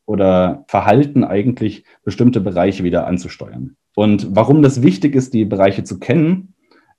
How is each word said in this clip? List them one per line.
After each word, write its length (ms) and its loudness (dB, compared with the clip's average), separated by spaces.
oder 600 0
Verhalten 560 2
eigentlich 600 -4
bestimmte 380 0
Bereiche 420 -2
wieder 240 -2
anzusteuern. 680 -10
Und 360 2
warum 300 4
das 200 2
wichtig 340 2
ist, 180 -2
die 120 0
Bereiche 400 0
zu 140 -12
kennen, 540 -2